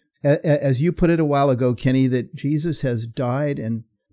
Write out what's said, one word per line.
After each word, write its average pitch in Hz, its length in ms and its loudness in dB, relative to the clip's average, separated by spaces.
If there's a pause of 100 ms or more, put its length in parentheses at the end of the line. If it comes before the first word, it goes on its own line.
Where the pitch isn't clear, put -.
(240)
a-, 143 200 4
a-, 147 200 2
as 135 180 0
you 170 100 2
put 170 180 2
it 170 100 2
a 160 60 2
while 143 240 2
ago, 123 260 2
Kenny, 131 320 2
that 123 280 -4
Jesus 151 460 -4
has 120 240 -2
died 135 540 -4
and 113 240 -6 (300)